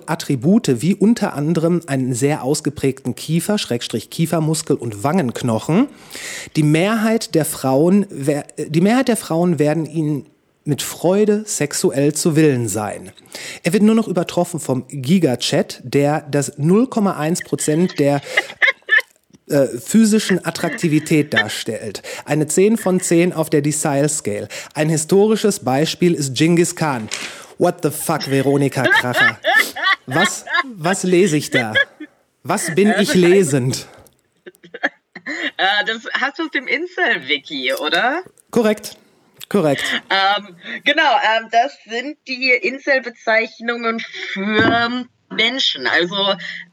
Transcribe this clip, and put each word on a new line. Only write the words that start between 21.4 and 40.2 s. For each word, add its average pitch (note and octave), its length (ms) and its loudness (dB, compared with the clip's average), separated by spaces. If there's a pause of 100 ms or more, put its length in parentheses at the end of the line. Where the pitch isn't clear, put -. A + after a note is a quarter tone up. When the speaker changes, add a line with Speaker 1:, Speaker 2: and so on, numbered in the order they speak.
Speaker 1:
Eine D3+ 240 0
zehn G#3 300 4
von F#3 240 0
zehn E3+ 320 2
auf D#3 160 -4
der D3+ 120 2
Decile D3 460 0
Scale. G#2 400 -6 (280)
Ein D#3 120 0
historisches G3 720 2
Beispiel D#3 540 0
ist C3+ 240 -2
Genghis E3 400 2
Khan. B2+ 320 -2 (480)
What F3 260 0
the D3+ 60 0
fuck, C#3+ 420 -4
Veronika C3+ 520 2
Kracher? F#4+ 540 2 (680)
Was, D3 400 0 (320)
was F3+ 260 -2
lese F3+ 320 4
ich C#3+ 140 -2
da? A2+ 240 0 (720)
Was E3+ 320 -2
bin G#3 160 6
Speaker 2:
Äh, G3+ 120 0
Speaker 1:
ich G3 100 0
lesend? E3+ 720 4 (1700)
Speaker 2:
Äh, G3+ 280 0
das A3+ 180 -6 (100)
hast C4 260 -4
du E4 40 -4
aus D#4+ 80 -6
dem C4 160 -4
Incel-Wiki, E3+ 1080 -4
oder? G#3+ 480 -2 (260)
Speaker 1:
Korrekt. G#3+ 480 -2 (520)
Korrekt. D#3 340 0 (260)
Speaker 2:
Ähm, G3 460 0 (300)